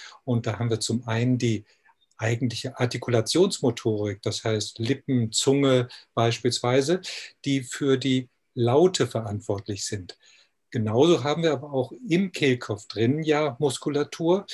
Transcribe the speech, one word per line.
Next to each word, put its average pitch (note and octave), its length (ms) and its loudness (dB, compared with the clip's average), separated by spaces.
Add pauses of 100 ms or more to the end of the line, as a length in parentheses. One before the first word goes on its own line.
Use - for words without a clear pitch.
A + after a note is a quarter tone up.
(240)
Und A2+ 220 0
da A2+ 140 -4
haben A#2 100 -2
wir A2 100 0
zum A#2 280 -2
einen A#2+ 280 2
die A2+ 280 0 (520)
eigentliche A#2 640 -4
Artikulationsmotorik, A#2 1400 0
das - 200 -4
heißt G#2+ 380 -2
Lippen, B2 500 -2
Zunge C3+ 560 2 (280)
beispielsweise, B2 840 2 (440)
die C#3 180 0
für C3+ 340 0
die B2+ 320 -2 (260)
Laute C3 520 4
verantwortlich G#2 800 -6
sind. F#2+ 340 -10 (520)
Genauso A#2+ 520 4
haben D3+ 220 0
wir D#3+ 80 2
aber C#3+ 200 -6
auch C3 200 -2 (160)
im F3+ 240 0
Kehlkopf B2 560 -2
drin A#2+ 340 0
ja D3 380 0
Muskulatur, D3+ 920 0